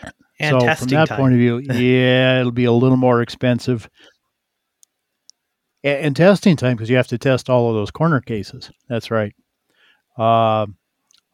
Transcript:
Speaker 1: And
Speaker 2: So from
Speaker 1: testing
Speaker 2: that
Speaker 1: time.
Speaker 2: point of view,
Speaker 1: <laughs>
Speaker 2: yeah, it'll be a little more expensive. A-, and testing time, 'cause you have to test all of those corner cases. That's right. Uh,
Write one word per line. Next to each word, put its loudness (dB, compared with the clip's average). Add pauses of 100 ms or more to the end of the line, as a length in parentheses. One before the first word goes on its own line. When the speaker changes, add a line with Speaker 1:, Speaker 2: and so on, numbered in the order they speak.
(400)
Speaker 1:
And -2
Speaker 2:
So 4
from 2
Speaker 1:
testing -2
Speaker 2:
that 2
Speaker 1:
time. -8
Speaker 2:
point 2
of 4
view, 2
Speaker 1:
<laughs> -8
Speaker 2:
yeah, 2
it'll -2
be -2
a 2
little 2
more 2
expensive. -4 (1900)
A-, -2
and -2
testing 4
time, 0
'cause -6
you 2
have 2
to -6
test -2
all 2
of -2
those -4
corner -2
cases. -12 (160)
That's -8
right. -4 (840)
Uh, 0 (680)